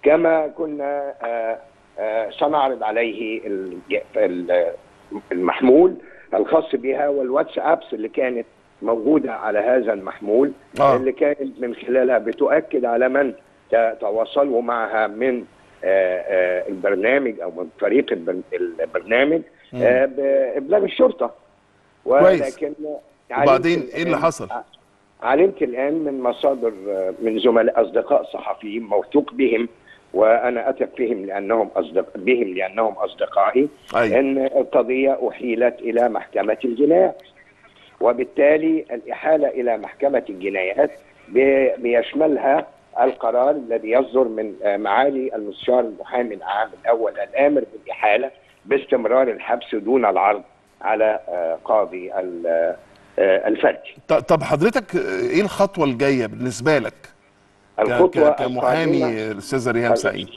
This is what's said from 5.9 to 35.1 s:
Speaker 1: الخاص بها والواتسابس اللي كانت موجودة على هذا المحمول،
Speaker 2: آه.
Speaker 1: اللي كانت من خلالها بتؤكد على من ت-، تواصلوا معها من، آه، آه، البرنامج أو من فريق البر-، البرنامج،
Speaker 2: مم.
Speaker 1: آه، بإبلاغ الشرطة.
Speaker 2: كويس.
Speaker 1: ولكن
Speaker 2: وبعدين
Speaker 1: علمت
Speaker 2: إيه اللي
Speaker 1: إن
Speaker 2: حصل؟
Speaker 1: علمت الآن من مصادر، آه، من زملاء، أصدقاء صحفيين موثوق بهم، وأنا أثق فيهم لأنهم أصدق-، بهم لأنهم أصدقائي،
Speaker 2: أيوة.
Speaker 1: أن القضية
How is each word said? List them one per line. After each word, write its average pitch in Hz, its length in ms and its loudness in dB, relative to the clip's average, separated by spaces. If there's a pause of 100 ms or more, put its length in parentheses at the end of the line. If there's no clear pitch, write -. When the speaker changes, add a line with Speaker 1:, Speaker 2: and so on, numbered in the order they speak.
Speaker 1:
الخاص 143 400 0
بها 135 340 -2
والواتسابس 143 840 -2
اللي 110 160 -8
كانت 123 380 -4 (360)
موجودة 113 500 0
على 107 260 -4
هذا 117 340 2
المحمول، 104 600 0 (280)
Speaker 2:
آه. 139 160 4
Speaker 1:
اللي 131 160 0
كانت 147 280 0 (200)
من 120 140 -6
خلالها 123 440 0
بتؤكد 131 680 0
على 120 240 2
من 135 240 0 (380)
ت-، 113 300 2
تواصلوا 117 640 0
معها 110 440 -2
من، 117 380 -4 (400)
آه، 92 440 2
آه، 90 400 0
البرنامج 101 720 0
أو 87 100 -6
من 87 160 -8 (140)
فريق 123 320 2
البر-، 90 440 -6 (260)
البرنامج، 113 580 -2 (320)
Speaker 2:
مم. 123 100 -4
Speaker 1:
آه، 127 220 4
بإبلاغ 139 800 0
الشرطة. 190 460 0 (760)
Speaker 2:
كويس. 156 380 6
Speaker 1:
ولكن 147 300 -6 (580)
Speaker 2:
وبعدين 139 480 2
Speaker 1:
علمت 131 160 -8
Speaker 2:
إيه 160 80 -4
اللي 170 140 0
Speaker 1:
إن - 40 -4
Speaker 2:
حصل؟ 156 280 -2 (720)
Speaker 1:
علمت 147 400 2
الآن 131 320 -2
من 143 260 -4
مصادر، 123 520 -2 (160)
آه، 95 340 -4
من 113 160 -2
زملاء، 117 440 2
أصدقاء - 420 0
صحفيين 107 580 -10
موثوق 107 500 0
بهم، 120 360 0 (460)
وأنا 113 560 2
أثق 104 260 -4
فيهم 110 300 -4
لأنهم 101 500 -2
أصدق-، 87 420 -4
بهم 104 360 0
لأنهم 98 380 -2
أصدقائي، 104 760 0 (280)
Speaker 2:
أيوة. 117 240 2
Speaker 1:
أن 135 180 0
القضية 131 800 0 (100)